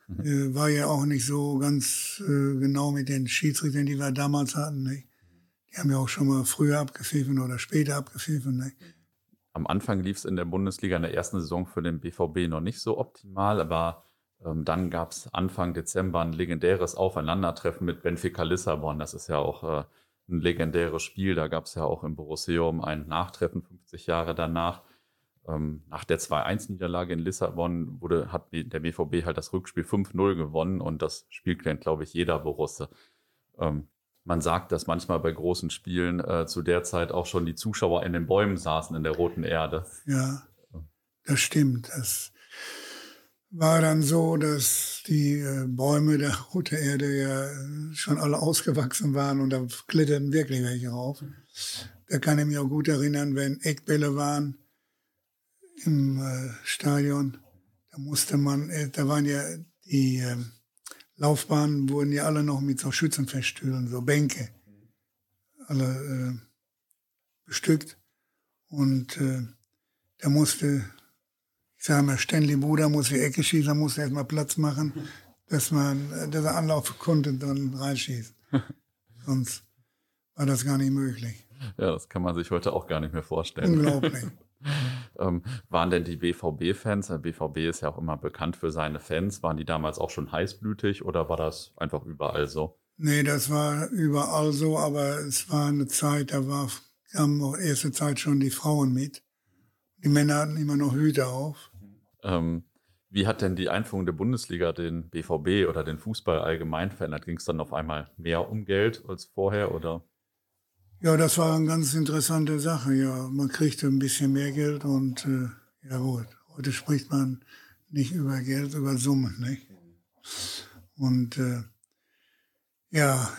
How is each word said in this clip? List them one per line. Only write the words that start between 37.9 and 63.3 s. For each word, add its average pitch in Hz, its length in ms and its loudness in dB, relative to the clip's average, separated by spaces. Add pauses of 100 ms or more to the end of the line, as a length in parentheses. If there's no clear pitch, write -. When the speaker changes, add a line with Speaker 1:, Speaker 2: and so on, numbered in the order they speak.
Speaker 1:
in 90 80 -2
den 85 140 -2
Bäumen 98 300 4
saßen 80 380 -2
in 78 80 -4
der 78 140 -2
Roten 85 260 0
Erde. 80 420 -2 (220)
Speaker 2:
Ja, 135 400 -2 (800)
das 139 160 2
stimmt. 131 480 2
Das - 420 -6 (1200)
war 160 280 6
dann 156 220 4
so, 165 340 4
dass 147 720 0
die, 147 320 4
äh, 135 260 -2
Bäume 147 520 4
der 143 180 0 (180)
Rote 170 220 -2
Erde 143 400 0
ja 139 800 -4
schon 147 240 0
alle 151 200 2
ausgewachsen 147 760 2
waren 139 260 2
und 135 100 2
da 131 160 0 (220)
kletterten 143 440 4
wirklich 135 300 2
welche 123 280 -2
rauf. 127 340 -6 (840)
Da 143 120 2
kann 151 180 4
ich 147 60 4
mich 147 140 2
auch 139 100 0
gut 151 180 0
erinnern, 143 480 2
wenn 139 280 0
Eckbälle 147 520 2
waren 143 440 0 (1300)
im, 139 360 4
äh, 131 300 -4 (120)
Stadion, 143 760 0 (520)
da - 80 -16
musste 143 380 0
man, 143 340 2
äh, 151 200 -2
da 139 180 0
waren 147 160 2
ja 143 180 0 (440)
die, 135 320 4
ähm, 123 340 -4 (640)
Laufbahnen 147 720 2
wurden 143 220 2
ja 143 120 0
alle 151 180 2
noch 143 200 2
mit 135 180 0
so 135 120 -2
Schützenfeststühlen, 131 960 0